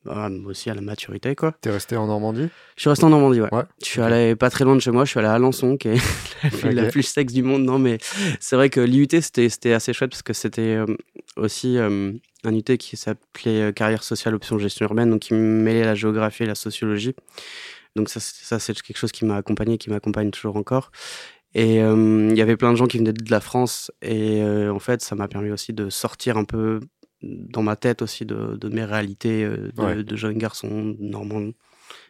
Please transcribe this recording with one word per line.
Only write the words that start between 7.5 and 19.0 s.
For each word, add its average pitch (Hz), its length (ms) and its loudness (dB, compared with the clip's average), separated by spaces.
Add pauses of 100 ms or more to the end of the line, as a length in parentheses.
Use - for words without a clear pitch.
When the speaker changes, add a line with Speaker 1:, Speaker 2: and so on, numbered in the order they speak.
Speaker 1:
non, 131 160 2
mais 120 200 4 (420)
c'est - 160 0
vrai 135 140 6
que 131 100 2
l'I 123 180 4
U 143 80 6
T, 165 140 2
c'était, 120 280 2
c'était 117 240 0
assez 113 200 0
chouette 127 180 -4
parce - 120 -14
que - 100 -6
c'était, 113 300 -4
euh, 110 240 0 (500)
aussi, 123 420 -2
euh, 101 320 0 (320)
un 110 120 0
U 110 100 0
T 127 120 2
qui - 200 -10
s'appelait, 110 680 -4
euh, 107 100 0
Carrière 110 300 0
sociale, 110 320 -4
option 107 240 -4
gestion 101 280 -2
urbaine, 113 240 2
donc 110 100 2
qui - 140 -4
mêlait 110 500 2
la 110 100 2
géographie 107 480 -2
et 117 40 0
la 104 100 -4
sociologie. 107 580 -4 (800)
Donc 107 140 -2
ça, - 100 -12
c'est, - 260 -12
ça, 113 140 -4
c'est 107 240 -6
quelque - 160 -14
chose 113 140 -4